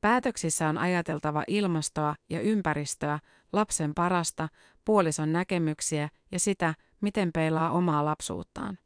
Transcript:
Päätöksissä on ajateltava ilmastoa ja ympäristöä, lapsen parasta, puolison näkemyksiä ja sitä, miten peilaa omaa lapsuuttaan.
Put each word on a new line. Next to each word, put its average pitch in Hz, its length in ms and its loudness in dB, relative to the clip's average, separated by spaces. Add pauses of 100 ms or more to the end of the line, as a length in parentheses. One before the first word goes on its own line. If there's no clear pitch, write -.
Päätöksissä 208 680 0
on 147 80 0
ajateltava 160 680 -2
ilmastoa 156 680 0 (140)
ja 160 120 -4
ympäristöä, 151 760 -2 (340)
lapsen 160 400 0
parasta, 170 560 0 (360)
puolison 160 480 2
näkemyksiä 160 760 -2 (220)
ja 185 80 -4
sitä, 180 340 0 (280)
miten 202 300 0
peilaa 160 400 2
omaa 165 340 2
lapsuuttaan. 151 800 -6